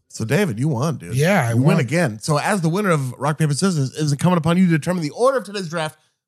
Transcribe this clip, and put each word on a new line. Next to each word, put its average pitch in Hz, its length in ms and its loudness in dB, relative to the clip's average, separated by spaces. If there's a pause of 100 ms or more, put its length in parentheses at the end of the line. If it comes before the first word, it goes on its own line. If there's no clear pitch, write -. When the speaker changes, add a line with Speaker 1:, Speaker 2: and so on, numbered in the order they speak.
Speaker 1:
So, - 160 -8
David, 135 340 0
you 135 80 0
won, 139 300 -2
dude. 85 180 -8
Speaker 2:
Yeah, 151 320 2
I - 20 0
Speaker 1:
You 117 80 0
win 131 80 4
Speaker 2:
won. 165 140 0
Speaker 1:
again. 127 400 0
So, 151 180 0
as 175 240 0
the 165 80 0
winner 190 220 0
of 135 220 -2
Rock, 143 260 -2
Paper, 147 140 0
Scissors, 151 440 0
it 147 40 -2
is 151 100 0
incumbent 170 260 2
upon 165 200 2
you 190 100 6
to 170 40 2
determine 165 320 0
the 147 60 -4
order 247 300 2
of 208 40 -6
today's 196 260 -8
draft. 156 280 -6 (300)